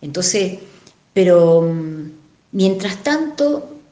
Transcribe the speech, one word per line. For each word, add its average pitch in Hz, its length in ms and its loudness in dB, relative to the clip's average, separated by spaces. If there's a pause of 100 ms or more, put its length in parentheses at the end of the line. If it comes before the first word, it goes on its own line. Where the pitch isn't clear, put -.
Entonces, 180 560 -4 (540)
pero, 175 500 4
mm, 160 480 -6 (420)
mientras 190 500 -2
tanto 294 720 -4 (160)